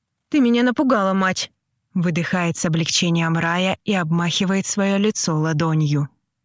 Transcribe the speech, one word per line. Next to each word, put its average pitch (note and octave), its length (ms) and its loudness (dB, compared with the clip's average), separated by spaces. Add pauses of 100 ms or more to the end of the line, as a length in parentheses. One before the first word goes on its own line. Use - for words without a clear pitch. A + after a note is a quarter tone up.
(300)
«Ты D#4 100 2
меня A#3+ 240 4
напугала, B3 500 2
мать!» F#3 380 -2 (420)
выдыхает F3 640 0
с - 80 -4
облегчением E3 720 0
Рая F3 460 -2
и G#3 100 -2
обмахивает F3 720 0
свое G3 300 0
лицо G3 380 0
ладонью. D#3 720 0 (360)